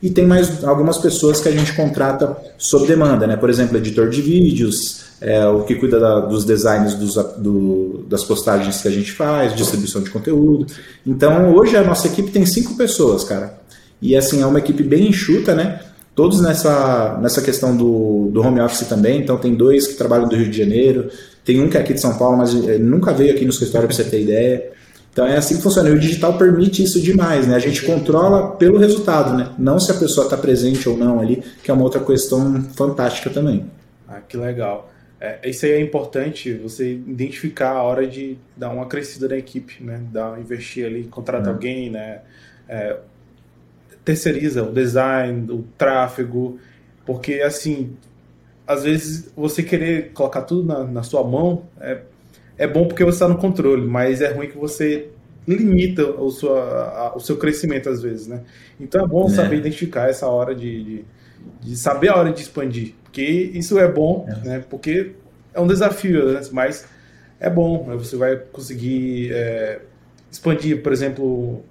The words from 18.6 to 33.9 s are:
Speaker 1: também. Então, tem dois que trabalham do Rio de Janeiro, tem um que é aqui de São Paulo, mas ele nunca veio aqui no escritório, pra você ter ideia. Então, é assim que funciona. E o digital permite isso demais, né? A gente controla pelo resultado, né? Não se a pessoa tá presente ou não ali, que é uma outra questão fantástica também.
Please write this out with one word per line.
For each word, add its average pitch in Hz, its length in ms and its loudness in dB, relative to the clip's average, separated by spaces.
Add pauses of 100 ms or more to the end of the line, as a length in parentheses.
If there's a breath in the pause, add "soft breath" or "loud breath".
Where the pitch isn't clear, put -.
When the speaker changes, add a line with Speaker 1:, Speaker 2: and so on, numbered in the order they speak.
Speaker 1:
também. 113 340 2
Então, 131 160 0
tem 123 160 0
dois 135 320 6
que - 80 -6
trabalham 120 340 2
do 113 80 0
Rio 113 140 2
de 107 80 -4
Janeiro, 117 520 2 (360 loud breath)
tem 127 160 4
um 143 80 2
que - 80 0
é - 40 4
aqui 127 120 -2
de - 80 -2
São 120 160 0
Paulo, 123 200 4
mas 120 160 2
ele 110 300 2
nunca 170 280 4
veio 139 220 4
aqui - 100 2
no 127 60 2
escritório, 117 380 0
pra 117 80 -2
você 117 80 0
ter 110 180 0
ideia. 120 480 0 (420 loud breath)
Então, 123 140 0
é 135 120 2
assim 147 180 0
que 180 80 -4
funciona. 185 260 4
E 151 40 6
o 151 60 6
digital 165 380 0
permite 185 460 4
isso 180 180 2
demais, 165 460 2
né? 123 80 4
A 123 40 4
gente 139 240 -2
controla 165 760 2
pelo 185 200 6
resultado, 185 580 4
né? 127 220 -2
Não 135 220 2
se 185 120 -2
a 180 40 2
pessoa 147 340 0
tá 131 80 -2
presente 131 500 0
ou 117 100 0
não 120 220 2
ali, 120 220 0 (220 loud breath)
que - 80 -2
é - 20 2
uma 131 100 4
outra 131 180 0
questão 135 600 0 (140)
fantástica 139 560 -2
também. 143 340 -2 (420)